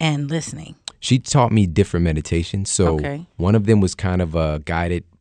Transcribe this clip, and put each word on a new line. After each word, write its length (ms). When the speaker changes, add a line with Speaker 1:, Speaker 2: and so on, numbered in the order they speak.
Speaker 1:
and 300
listening? 440
Speaker 2:
She 200
taught 340
me 140
different 380
meditations. 680
So 260
Speaker 1:
Okay. 300
Speaker 2:
one 180
of 120
them 140
was 140
kind 260
of 140
a 300
guided, 400